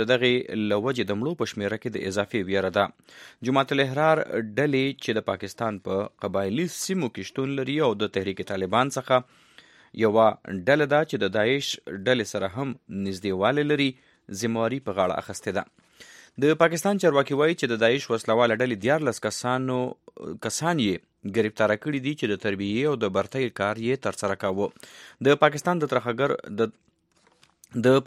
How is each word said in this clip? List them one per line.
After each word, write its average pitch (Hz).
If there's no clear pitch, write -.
د 110
دغې 123
له 104
وجې 123
د 104
مړو 160
په 110
شمېره 107
کې 120
د -
اضافې 101
ویره 95
ده. 101
جماعت 135
الاحرار 147
ډلې 131
چې -
د 101
پاکستان 101
په 98
قبایلي 98
سیمو 180
کې -
شتون 135
لري 135
او 110
د 98
تحریک 95
طالبان 104
څخه 127
یوه 110
ډله 147
ده 151
چې 147
د 98
داعش 127
ډلې 104
سره 98
هم 139
نږدېوالی 98
لري، 139
ذمهواري 113
په 104
غاړه 92
اخیستې 101
ده. -
د 156
پاکستان 170
چارواکي 139
وایي 156
چې 123
د 113
داعش 120
وسلواله 113
ډلې 127
دیارلس 143
کسانو، 127
کسان 156
یې 95
گرفتاره 107
کړي 147
دي 151
چې 113
د 98
تربیې 101
او -
د 98
برتۍ 117
کار 110
یې 127
ترسره 98
کاوه. 98
د 143
پاکستان 151
د 139
ترهګر-، 120
د، 110
د 135